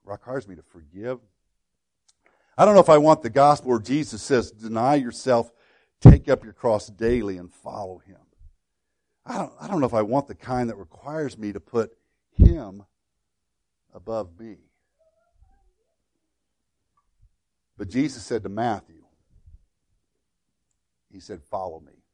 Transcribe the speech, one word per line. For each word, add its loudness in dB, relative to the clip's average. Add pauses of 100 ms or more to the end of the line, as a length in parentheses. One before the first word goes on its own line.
It -20
requires -12
me -20
to -20
forgive. -14 (1400)
I 6
don't 6
know 10
if 4
I 8
want 4
the -4
gospel 2
where 0
Jesus -6
says, -2
"Deny -2
yourself, -2 (500)
take 8
up 0
your -18
cross -2
daily, -4
and -18
follow -16
him." -20 (1080)
I -10
don't, -8
I -16
don't -6
know 0
if -6
I 0
want -4
the -18
kind -8
that -14
requires -12
me -10
to -12
put -6 (360)
him 4 (1080)
above -10
me. -20 (3250)
But -12
Jesus -6
said -8
to -12
Matthew, -8 (2000)
he -20
said, -18
"Follow -10
me. -20 (100)